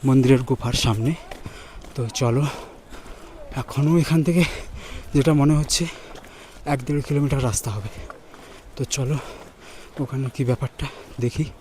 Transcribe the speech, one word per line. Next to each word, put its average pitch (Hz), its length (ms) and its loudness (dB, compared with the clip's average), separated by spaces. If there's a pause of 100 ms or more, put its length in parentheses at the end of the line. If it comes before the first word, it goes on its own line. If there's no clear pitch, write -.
মন্দিরের 127 420 8
গুফার 123 340 0
সামনে। 113 280 2 (840)
তো 135 60 -4 (180)
চলো, 123 240 4 (1160)
এখনও 147 320 2 (100)
এখান 160 240 4
থেকে 175 160 4 (720)
যেটা 147 180 6 (100)
মনে 147 180 6
হচ্ছে - 240 0 (840)
এক 143 200 0
দেড় 147 220 0
কিলোমিটার 143 420 2
রাস্তা 107 260 -2
হবে। 104 140 -6 (840)
তো - 60 -6 (140)
চলো, 135 220 0 (840)
ওখানে 131 320 -4
কি - 140 -4
ব্যাপারটা 127 360 -2 (380)
দেখি। 135 220 0 (160)